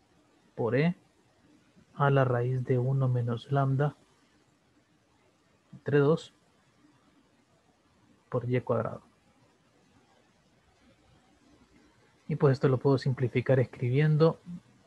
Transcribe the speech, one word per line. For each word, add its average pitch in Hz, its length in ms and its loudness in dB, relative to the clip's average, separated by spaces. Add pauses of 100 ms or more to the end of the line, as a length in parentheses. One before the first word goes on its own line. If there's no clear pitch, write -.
(560)
por 120 200 -2
E 165 200 0 (1000)
a 143 140 2
la 139 160 4
raíz 123 400 -2
de 131 120 0
uno 131 300 0
menos 117 440 -4
lambda 139 440 0 (1800)
entre 143 280 0
dos 147 340 2 (2000)
por 120 200 -6
y 123 100 0
cuadrado. - 420 -6 (3250)
Y 156 80 -4
pues 143 180 4
esto 139 140 0
lo 131 100 2
puedo 139 200 2
simplificar 127 640 0
escribiendo 151 800 0 (460)